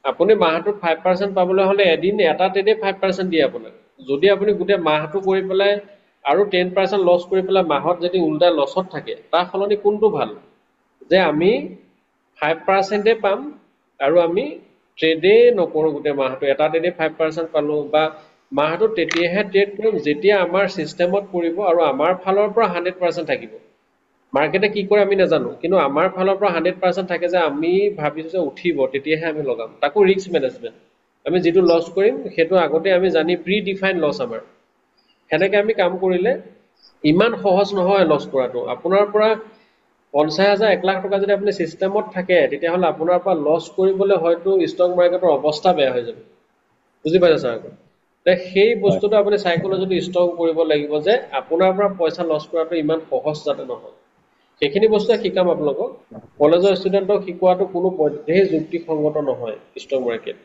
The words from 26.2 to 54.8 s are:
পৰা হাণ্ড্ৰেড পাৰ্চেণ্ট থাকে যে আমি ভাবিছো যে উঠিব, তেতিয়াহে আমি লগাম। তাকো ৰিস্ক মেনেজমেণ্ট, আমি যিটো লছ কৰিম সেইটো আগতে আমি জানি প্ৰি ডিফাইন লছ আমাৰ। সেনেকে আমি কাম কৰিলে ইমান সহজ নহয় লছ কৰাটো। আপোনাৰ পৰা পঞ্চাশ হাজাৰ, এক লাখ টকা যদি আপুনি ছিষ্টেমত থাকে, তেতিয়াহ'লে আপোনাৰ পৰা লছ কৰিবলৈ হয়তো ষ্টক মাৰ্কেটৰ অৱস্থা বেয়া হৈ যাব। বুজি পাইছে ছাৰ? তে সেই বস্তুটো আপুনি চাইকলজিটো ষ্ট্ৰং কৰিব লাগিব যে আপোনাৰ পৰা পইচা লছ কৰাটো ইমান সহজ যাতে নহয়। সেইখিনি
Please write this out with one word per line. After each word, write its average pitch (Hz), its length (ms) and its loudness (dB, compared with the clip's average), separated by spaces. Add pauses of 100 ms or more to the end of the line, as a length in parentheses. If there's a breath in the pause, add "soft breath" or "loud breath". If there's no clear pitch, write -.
পৰা 202 140 2
হাণ্ড্ৰেড 170 280 -2
পাৰ্চেণ্ট 185 260 -2
থাকে 175 200 -4
যে 180 100 0
আমি 160 340 0 (280)
ভাবিছো 151 340 -4
যে 185 140 -2
উঠিব, 165 280 -4 (160)
তেতিয়াহে 156 400 -4
আমি 151 180 -6
লগাম। 113 200 -6 (100)
তাকো 147 180 0 (120)
ৰিস্ক 185 260 -2
মেনেজমেণ্ট, 120 400 -4 (500)
আমি 165 180 0
যিটো 170 160 4 (100)
লছ 170 140 2 (120)
কৰিম 208 180 2 (200)
সেইটো 165 200 0 (100)
আগতে 160 240 -2 (100)
আমি 185 120 2
জানি 160 260 0
প্ৰি 180 200 -4 (120)
ডিফাইন 190 360 -2
লছ 143 160 -2
আমাৰ। 117 220 -6 (880)
সেনেকে 185 260 0
আমি 208 160 2
কাম 185 200 0 (100)
কৰিলে 185 300 0 (720 soft breath)
ইমান 185 280 4 (100)
সহজ 196 260 2 (100)
নহয় 190 340 2
লছ 143 200 0
কৰাটো। 123 280 -2 (140)
আপোনাৰ 190 380 0
পৰা 214 180 2 (840 soft breath)
পঞ্চাশ 156 380 2
হাজাৰ, 208 240 2
এক - 120 -6
লাখ 190 140 0
টকা 196 200 -2
যদি 196 100 0
আপুনি 196 200 0
ছিষ্টেমত 196 520 -4 (100)
থাকে, 185 220 0 (140)
তেতিয়াহ'লে 170 420 -2
আপোনাৰ 170 320 0
পৰা 190 100 0 (140)
লছ 170 160 2 (120)
কৰিবলৈ 190 480 2
হয়তো 170 260 0 (160)
ষ্টক 180 320 0
মাৰ্কেটৰ 175 380 2
অৱস্থা 151 360 0
বেয়া 139 220 0
হৈ 123 120 -2
যাব। 110 120 -12 (840)
বুজি 160 180 2
পাইছে 160 200 4
ছাৰ? 117 160 -4 (680)
তে 180 80 4 (180)
সেই 196 200 4 (140)
বস্তুটো 202 320 2
আপুনি 208 280 2
চাইকলজিটো 185 500 -2 (120)
ষ্ট্ৰং 175 200 0 (120)
কৰিব 165 200 0 (120)
লাগিব 147 220 0 (140)
যে 208 80 2 (260)
আপোনাৰ 175 360 0
পৰা 202 120 0 (100)
পইচা 165 320 -2
লছ 151 200 -2
কৰাটো 165 240 -4 (100)
ইমান 160 140 0 (120)
সহজ 147 260 -4 (100)
যাতে 139 240 -4
নহয়। 110 240 -12 (680)
সেইখিনি 196 260 0